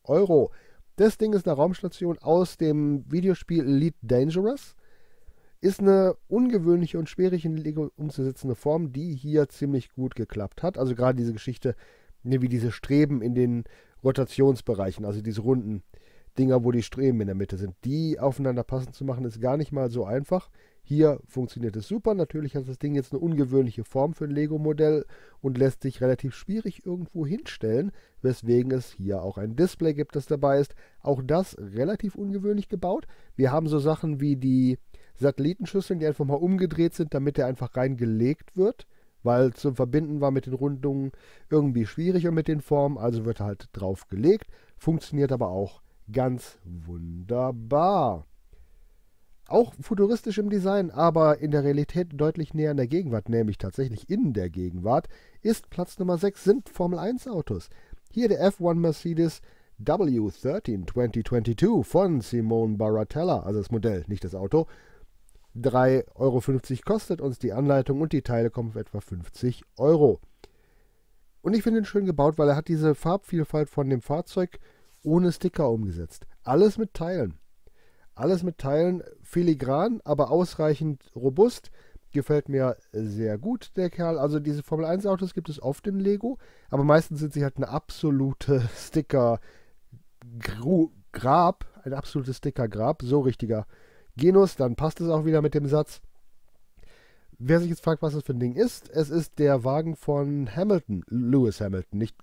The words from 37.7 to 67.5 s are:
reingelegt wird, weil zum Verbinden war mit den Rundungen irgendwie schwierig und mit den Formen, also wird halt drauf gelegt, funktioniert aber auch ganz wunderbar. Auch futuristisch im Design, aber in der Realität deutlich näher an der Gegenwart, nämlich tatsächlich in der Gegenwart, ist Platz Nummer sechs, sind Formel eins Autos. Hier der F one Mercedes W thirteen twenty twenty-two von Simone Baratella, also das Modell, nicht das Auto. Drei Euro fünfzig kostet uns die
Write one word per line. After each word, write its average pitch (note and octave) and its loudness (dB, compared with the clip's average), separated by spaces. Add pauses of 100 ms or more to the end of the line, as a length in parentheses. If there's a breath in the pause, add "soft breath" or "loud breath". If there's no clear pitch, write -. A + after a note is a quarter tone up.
reingelegt B2 0
wird, F#3+ 0 (360)
weil B2 4
zum C#3 -2
Verbinden D3 0
war C#3 2
mit C3+ 0
den B2+ -6
Rundungen C#3 -4 (380 soft breath)
irgendwie C3+ 2
schwierig F3 0
und E3 0
mit D#3+ 0
den D3+ -2
Formen, C#3+ 0
also A2+ -2
wird A2+ -4
halt G2+ -6
drauf F#2+ -6
gelegt, D3+ 2 (300 soft breath)
funktioniert C#3+ -2
aber B2 -2
auch G2 -6 (280)
ganz B2+ -4
wunderbar. A2 -2 (1200)
Auch A3+ 2
futuristisch G3+ 0
im G#3 -2
Design, G3 0
aber D#3 4
in D3+ -4
der D3 2
Realität D3 0
deutlich D3+ -2
näher D#3 0
an C#3+ -2
der C3 0
Gegenwart, C3 -2
nämlich A2+ 0
tatsächlich A2+ -6
in G#3 0
der F#2+ -2
Gegenwart, F2+ -2 (340 soft breath)
ist - -2
Platz - -8
Nummer F3+ 0
sechs, G3 -2
sind G#3+ 4
Formel F3 -4
eins A#3+ -6
Autos. F3 -6 (420 soft breath)
Hier A#3 2
der G3 2
F G3 2
one E3+ 2
Mercedes E3 0 (380 soft breath)
W B2+ 0
thirteen A#2 -6
twenty A#2+ -2
twenty-two B2 2
von E3+ 2
Simone A2+ 0
Baratella, A2 0
also G2 -4
das G2 -6
Modell, G#2 -2
nicht G2+ -6
das F2+ -8
Auto. G2 0 (840 soft breath)
Drei B2+ 4 (100)
Euro B2+ 2
fünfzig C3 -4
kostet - -2
uns C3+ -4
die A2 -2